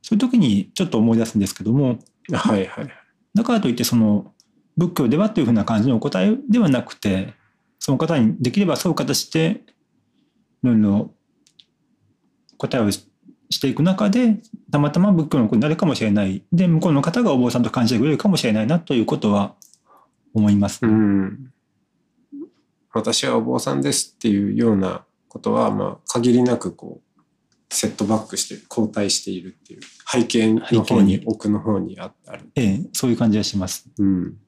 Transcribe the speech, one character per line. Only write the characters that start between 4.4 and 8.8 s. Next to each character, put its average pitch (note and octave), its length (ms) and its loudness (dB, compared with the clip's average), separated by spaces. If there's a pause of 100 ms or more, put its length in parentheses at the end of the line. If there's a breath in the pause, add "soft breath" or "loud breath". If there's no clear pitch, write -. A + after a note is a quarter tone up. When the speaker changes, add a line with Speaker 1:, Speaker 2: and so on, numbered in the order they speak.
Speaker 1:
仏 F3 200 0
教 C3 120 0
で C3 80 2
は G#3 140 2
と F#3 100 -2
い C3+ 40 2
う - 20 0
ふ A2+ 40 0
う - 20 4
な G#2+ 120 2
感 G#2+ 180 0
じ C3 60 2
の B2 80 2
お G#2 40 0
答 F#3 280 0
え A3 80 2 (120)
で A3+ 100 4
は G3+ 100 2
な B2 140 2
く - 120 -14
て、 F#2+ 400 -4 (440)
そ - 140 -4
の B2+ 60 0
方 D#3+ 200 0
に A2 220 2
で B2 100 0
き D#3 100 -2
れ G3+ 60 2
ば D#3 100 0
そ - 120 -4